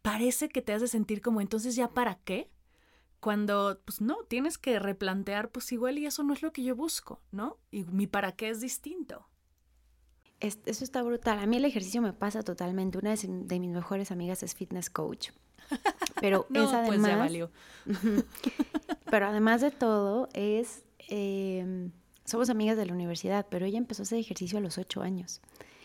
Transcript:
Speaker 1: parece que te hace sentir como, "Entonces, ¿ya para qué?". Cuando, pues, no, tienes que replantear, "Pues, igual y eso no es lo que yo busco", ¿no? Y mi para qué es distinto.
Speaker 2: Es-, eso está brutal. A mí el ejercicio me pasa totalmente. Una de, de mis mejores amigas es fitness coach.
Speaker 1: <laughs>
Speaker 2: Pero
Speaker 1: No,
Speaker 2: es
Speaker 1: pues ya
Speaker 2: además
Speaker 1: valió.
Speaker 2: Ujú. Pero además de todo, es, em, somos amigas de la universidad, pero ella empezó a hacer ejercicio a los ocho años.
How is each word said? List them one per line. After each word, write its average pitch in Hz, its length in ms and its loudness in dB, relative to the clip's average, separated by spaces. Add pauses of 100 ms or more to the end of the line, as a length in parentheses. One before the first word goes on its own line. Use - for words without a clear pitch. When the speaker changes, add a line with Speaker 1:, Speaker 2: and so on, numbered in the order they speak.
Speaker 1:
parece 240 480 2
que 254 140 -2
te 214 100 -2
hace 226 140 0
sentir 214 340 0
como, 220 200 2
"Entonces, 220 340 -2
¿ya 240 180 2
para 233 300 0
qué?". - 280 -6 (680)
Cuando, 202 640 2
pues, - 160 -8
no, 330 260 0
tienes 269 300 0
que 233 220 2
replantear, 196 720 -2
"Pues, - 200 -8
igual 254 280 0
y 294 80 -2
eso 294 160 -4
no 285 100 4
es 269 80 -4
lo 311 120 -4
que 254 100 -6
yo 254 120 0
busco", - 460 -6 (100)
¿no? 220 280 -6 (100)
Y 202 140 -6
mi 190 240 0
para 196 280 0
qué 220 140 -4
es 220 120 -4
distinto. 294 680 -8 (1080)
Speaker 2:
Es-, 208 260 -4
eso 226 180 -4
está 254 200 -2
brutal. 233 360 0
A 202 60 -2
mí 233 120 4
el 277 80 4
ejercicio 220 360 0
me 196 120 2
pasa 208 300 -2
totalmente. 185 540 -2
Una 208 180 0
de, 208 120 -4
de 180 320 -4
mis 180 120 -2
mejores 196 400 -4
amigas 175 320 -4
es 185 120 -6
fitness 180 340 -6
coach. - 420 -6 (380)
Speaker 1:
<laughs> - 520 -2
Speaker 2:
Pero 196 280 6
Speaker 1:
No, 262 140 6
Speaker 2:
es 233 220 4
Speaker 1:
pues 208 180 6
ya 202 140 6
Speaker 2:
además - 0 -
Speaker 1:
valió. 170 340 0 (340)
Speaker 2:
Ujú. 208 380 2 (840)
Pero 202 180 4
además 220 340 4
de 285 100 4
todo, 220 600 2
es, 214 500 -2 (240)
em, 190 840 -4 (340)
somos 233 240 2
amigas 220 280 4
de 208 80 0
la 175 80 -4
universidad, 180 560 0
pero 180 160 -2
ella 202 120 0
empezó 233 260 -2
a - 20 -4
hacer 226 140 0
ejercicio 190 400 -2
a - 20 0
los 175 160 -4
ocho 185 240 -4
años. 180 400 -4 (420)